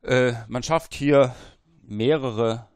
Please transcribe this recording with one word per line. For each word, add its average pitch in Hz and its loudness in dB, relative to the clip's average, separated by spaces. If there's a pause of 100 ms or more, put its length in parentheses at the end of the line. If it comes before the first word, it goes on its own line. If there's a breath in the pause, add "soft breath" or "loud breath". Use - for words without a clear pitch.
Äh, 127 0 (160)
man 120 -8
schafft - -4
hier 139 2 (460 loud breath)
mehrere 117 -2